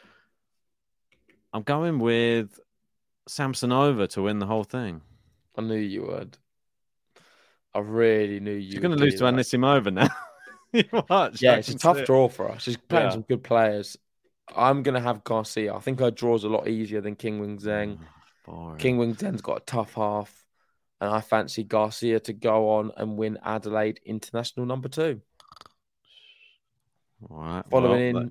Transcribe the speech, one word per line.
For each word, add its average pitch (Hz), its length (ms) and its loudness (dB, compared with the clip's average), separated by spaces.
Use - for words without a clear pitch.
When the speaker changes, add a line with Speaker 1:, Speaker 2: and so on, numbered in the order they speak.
Speaker 1:
I'm 107 100 -6
going 151 360 -2
with 117 600 0
Samsonova 127 840 0
to 98 120 -4
win 104 160 -2
the 98 80 -2
whole 110 180 -2
thing. 101 360 -8
Speaker 2:
I 110 60 -6
knew 110 140 -4
you 98 300 -6
would. - 300 -10
I 104 60 -2
really 107 600 2
knew 101 140 -6
you 98 200 -8
Speaker 1:
You're 98 80 -4
gonna 170 120 2
Speaker 2:
would 147 60 2
Speaker 1:
lose 139 140 6
Speaker 2:
do - 40 -6
Speaker 1:
to 123 60 2
Speaker 2:
that. 123 100 4
Speaker 1:
Anisimova 127 580 2
now. 95 220 4
<laughs> - 40 -12
You 240 120 4
watch, 156 320 2
Speaker 2:
Yeah, 123 120 8
Speaker 1:
I 117 60 8
Speaker 2:
it's 110 100 -6
a - 40 -6
Speaker 1:
can 131 60 -6
Speaker 2:
tough 170 180 4
Speaker 1:
see 139 60 -4
it. 127 40 -2
Speaker 2:
draw 131 220 8
for 110 220 -4
us. 117 120 -12
She's 120 140 -4
playing 156 300 2
Speaker 1:
Yeah. 95 60 0
Speaker 2:
some 92 100 -4
good 123 200 -2
players. 107 540 2
I'm 135 280 4
gonna 127 180 0
have 120 240 -2
Garcia. 107 500 -2
I 101 40 -8
think 131 220 -4
her 123 100 4
draw's 113 340 2
a 107 60 -2
lot 107 180 0
easier 107 320 -4
than 104 160 -6
Qinwen 104 460 -6
Zheng. 104 360 -4
Speaker 1:
Mm, 82 60 -18
boring. 82 340 -14
Speaker 2:
Qinwen 120 380 0
Zheng's 190 240 -6
got - 220 -6
a - 20 -20
tough 113 300 -6
half, 104 500 -4
and 101 80 -4
I 107 140 0
fancy 110 420 -2
Garcia 110 560 0
to 113 140 -8
go 110 360 2
on 107 260 0
and 107 200 -6
win 107 260 -4
Adelaide 107 600 -2
International 117 640 -8
number 131 220 -6
two. 147 340 -4
Speaker 1:
All 78 80 -16
right, 82 320 -8
Speaker 2:
Following 123 440 4
Speaker 1:
well, 120 80 -2
Speaker 2:
in 120 80 -6